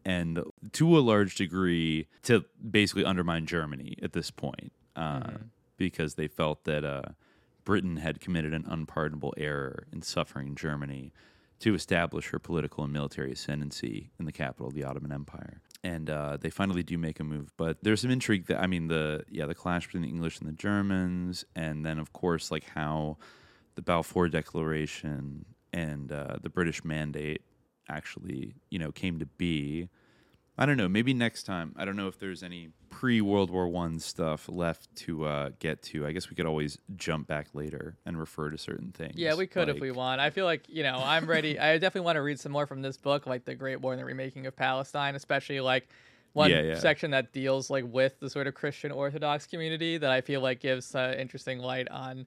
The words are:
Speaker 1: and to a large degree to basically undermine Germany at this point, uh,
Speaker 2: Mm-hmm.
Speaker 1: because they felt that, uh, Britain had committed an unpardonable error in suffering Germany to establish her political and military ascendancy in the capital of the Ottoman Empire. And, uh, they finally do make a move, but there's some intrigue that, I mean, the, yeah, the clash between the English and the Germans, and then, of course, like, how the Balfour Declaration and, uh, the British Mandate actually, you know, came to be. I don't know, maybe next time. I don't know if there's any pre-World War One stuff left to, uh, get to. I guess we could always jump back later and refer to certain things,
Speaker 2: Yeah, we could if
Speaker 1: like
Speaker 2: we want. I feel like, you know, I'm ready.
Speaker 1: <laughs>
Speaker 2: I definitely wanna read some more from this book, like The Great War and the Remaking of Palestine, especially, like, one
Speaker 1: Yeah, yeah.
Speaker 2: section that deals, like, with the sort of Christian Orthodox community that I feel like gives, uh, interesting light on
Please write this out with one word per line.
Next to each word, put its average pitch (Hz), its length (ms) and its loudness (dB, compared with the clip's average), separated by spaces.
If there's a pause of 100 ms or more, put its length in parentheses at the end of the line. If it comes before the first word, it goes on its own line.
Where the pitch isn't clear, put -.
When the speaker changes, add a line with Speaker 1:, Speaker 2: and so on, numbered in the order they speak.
Speaker 1:
and 87 380 2 (300)
to 160 260 8
a - 20 10
large 104 360 6
degree 85 720 2 (160)
to 117 200 6 (240)
basically 98 360 6
undermine 85 420 2
Germany 76 560 -4
at - 100 -4
this - 200 -4
point, - 400 -8 (240)
uh, 73 240 -2
Speaker 2:
Mm-hmm. - 260 -10 (300)
Speaker 1:
because 82 400 -2
they 78 100 -2
felt 76 380 -2
that, 76 200 0
uh, 69 260 -4 (520)
Britain 92 360 0
had 78 220 -2
committed 80 340 -2
an 80 120 -2
unpardonable 76 720 -4
error 71 560 -4
in 82 100 -8
suffering 71 540 -4
Germany 69 560 -6 (480)
to 110 140 4
establish 82 560 0
her 78 80 -2
political 76 440 -2
and 71 100 -2
military 71 380 -2
ascendancy 71 880 -6
in 82 60 -6
the 76 80 -6
capital 64 340 -6
of 69 80 -8
the 73 80 -4
Ottoman 69 300 -6
Empire. - 480 -10 (240)
And, 80 260 -4
uh, 73 300 -2
they 82 100 -2
finally 92 320 2
do 85 160 -2
make 78 220 -2
a 78 40 -4
move, 73 320 -6
but 82 280 -2
there's 107 160 6
some 123 100 2
intrigue 110 360 2
that, - 140 0
I 92 60 2
mean, 85 220 0
the, 78 400 0
yeah, 76 180 -4
the 82 80 -4
clash 87 320 -2
between 87 160 -4
the 71 60 -2
English 82 320 -4
and 78 80 -6
the 78 60 -6
Germans, 92 920 0 (100)
and 78 320 -4
then, 78 120 -2
of 76 160 -8
course, 85 360 0
like, 78 140 -4
how 78 540 -2 (580)
the - 60 -10
Balfour 85 460 4
Declaration 76 1160 -2 (280)
and, 73 380 -4
uh, 71 320 -6
the - 80 -8
British 85 320 0
Mandate 76 600 -4 (460)
actually, 71 680 -8 (140)
you 90 80 -4
know, 78 120 -4
came 87 280 -2
to 76 80 -4
be. 80 600 -2 (720)
I 131 80 4
don't 143 100 6
know, 98 120 4
maybe 117 260 4
next 117 300 0
time. 85 320 -4
I 90 100 -4
don't 98 100 -4
know 98 120 -2
if 90 100 -10
there's 92 240 -8
any 87 260 -12 (220)
pre-World 101 600 4
War 90 180 2
One 85 300 0
stuff 78 500 -2
left 85 480 -2
to, 78 280 -4
uh, 73 340 -2
get 76 260 -4
to. 73 220 -4
I 78 60 -4
guess 87 160 -6
we - 80 -12
could 87 80 0
always 76 320 0 (200)
jump 80 320 -4
back 76 260 -6
later 76 500 -8
and 87 140 -6
refer 78 320 -6
to 78 80 -8
certain - 340 -8
things, 80 240 -10
Speaker 2:
Yeah, 160 180 2
we 185 120 -2
could 175 240 0
if 143 60 0
Speaker 1:
like 143 60 -4
Speaker 2:
we 135 80 -2
want. 127 300 -2
I 147 100 4
feel 190 140 -2
like, 165 240 0
you 156 140 -4
know, 131 200 2
I'm 156 240 4
ready. 156 320 2
Speaker 1:
<laughs> - 0 -
Speaker 2:
I 156 200 6
definitely 185 280 2
wanna 156 160 4
read 143 180 0
some 143 120 -8
more 143 140 0
from 135 160 -8
this 135 160 -6
book, 139 280 2
like 127 200 -2
The 131 80 -6
Great 131 260 -6
War 131 120 0
and 127 80 -4
the 131 40 -8
Remaking 131 420 -8
of 131 100 -8
Palestine, 139 580 0
especially, 139 460 -2
like, 131 280 4 (440)
one 151 180 8
Speaker 1:
Yeah, - 100 8
yeah. 80 140 2
Speaker 2:
section 156 360 4
that 131 220 2
deals, 135 380 2
like, 135 180 2
with 131 320 4
the 135 100 -6
sort 139 160 -2
of 135 80 -4
Christian 147 380 -4
Orthodox 143 560 0
community 165 500 -2
that 139 140 4
I 127 80 6
feel 139 200 0
like 127 200 2
gives, 131 340 0
uh, 131 240 0
interesting 131 400 -6
light 127 320 -4
on 131 360 -8